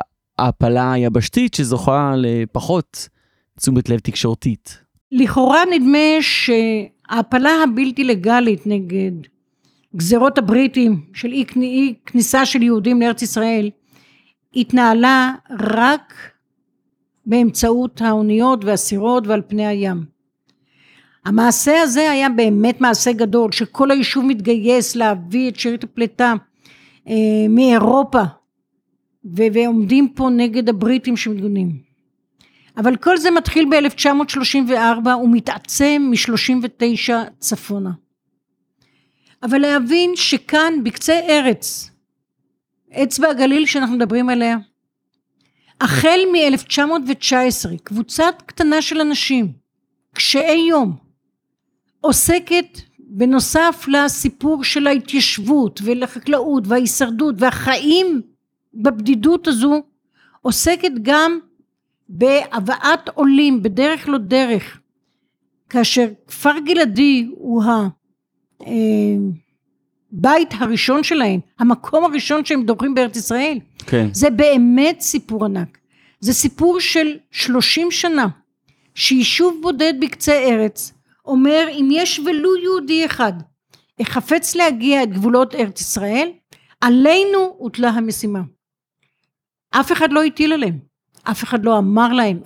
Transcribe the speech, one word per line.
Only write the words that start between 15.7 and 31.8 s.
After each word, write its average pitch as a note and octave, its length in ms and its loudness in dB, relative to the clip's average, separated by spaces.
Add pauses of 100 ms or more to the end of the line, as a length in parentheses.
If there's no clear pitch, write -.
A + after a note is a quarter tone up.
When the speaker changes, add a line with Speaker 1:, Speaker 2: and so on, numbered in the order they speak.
Speaker 2:
באמצעות A#3+ 760 0
האוניות A3 640 2
והסירות G#3+ 640 -2
ועל G#3+ 200 0
פני G#3 200 -4
הים. G3 360 -4 (1200)
המעשה A#3 560 2
הזה D4+ 300 0
היה C4+ 180 0
באמת A3+ 520 2
מעשה B3 320 2
גדול, A3 380 0
שכל C4+ 400 -2
היישוב C4+ 340 0
מתגייס A#3 680 0
להביא A3 540 -2
את G#3+ 100 -10
שארית A#3 240 -6
הפליטה, A#3 500 -2 (720)
אה, G#3+ 420 2
מאירופה, B3 720 4 (1040)
ו-, G#3 280 0
ועומדים A#3 600 2
פה C4 160 -2
נגד A#3+ 400 0
הבריטים A#3+ 480 -2
שמתגוננים. G3 760 -6 (840)